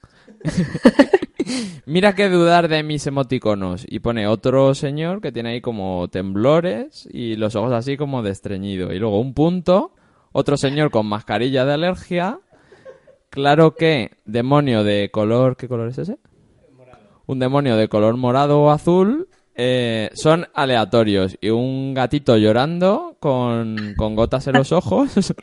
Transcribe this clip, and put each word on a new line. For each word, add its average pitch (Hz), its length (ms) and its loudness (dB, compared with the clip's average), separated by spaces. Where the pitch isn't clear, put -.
<laughs> - 360 -4
Mira 185 280 2
que 202 140 2
dudar 170 400 4
de 156 140 0
mis 151 240 -4
emoticonos". 107 800 -2
Y 107 120 -8
pone 117 260 -2
otro 135 480 2
señor 156 460 -6
que 156 120 -8
tiene 117 180 -6
ahí 120 100 -6
como 95 480 -4
temblores 156 1000 -2
y 113 260 -8
los 107 200 -4
ojos 113 160 -2
así 127 240 -4
como 135 260 -6
de 101 80 -4
estreñido. 95 640 -8
Y 92 60 -6
luego 104 220 0
un 127 140 -6
punto, 180 580 0
otro 139 240 0
señor 143 340 0
con 107 160 0
mascarilla 117 580 -2
de 143 100 0
alergia. 180 680 -4
Claro 151 440 4
que 156 380 0
demonio 120 600 2
de 104 280 0
color, 120 440 0
¿qué 123 120 -14
color 117 200 -6
es 131 100 -10
ese? 180 200 -8
Un 139 120 -4
demonio 131 380 2
de 110 120 2
color 110 280 2
morado 139 460 2
o 147 80 6
azul, 190 580 2
eh, 120 600 -2
son 160 400 2
aleatorios. 110 880 2
Y 101 80 -2
un 131 420 -2
gatito 131 460 2
llorando 175 840 2
con, 117 800 -2
con 110 160 -2
gotas 117 320 0
en 131 80 -4
los 135 180 2
ojos 185 720 0